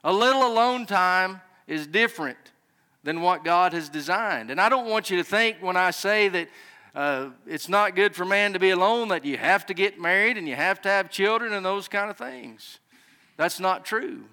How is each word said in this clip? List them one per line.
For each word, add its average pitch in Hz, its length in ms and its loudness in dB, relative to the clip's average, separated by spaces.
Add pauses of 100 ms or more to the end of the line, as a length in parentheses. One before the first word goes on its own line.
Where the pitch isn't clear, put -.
A 165 80 2
little 254 340 4
alone 240 380 2
time 185 560 0 (260)
is 156 180 -6
different 165 520 -2 (640)
than 160 180 -4
what 175 220 0
God 175 300 4
has 160 140 -6
designed. 151 600 -4
And 143 100 -4
I 202 80 6
don't 247 200 2
want 220 240 -2
you 185 60 0
to 175 60 0
think 220 380 0
when 180 160 -2
I 180 140 4
say 208 360 0
that, 175 220 -2 (460)
uh, 139 320 -2 (180)
it's 160 240 -10
not 196 260 2
good 196 200 2
for 180 100 -6
man 202 280 2
to 185 60 -2
be 190 120 6
alone, 214 380 2
that 165 140 -2
you 139 140 -4
have 190 300 2
to 190 80 -6
get 190 240 0
married 202 400 2
and 165 80 -8
you 127 80 -6
have 180 260 -2
to 196 80 -2
have 190 220 0
children 220 420 0
and 196 100 -6
those 190 240 -4
kind 208 220 -4
of 202 80 -12
things. 123 640 -16 (580)
That's 170 220 -2
not 185 260 -2
true. 131 480 -6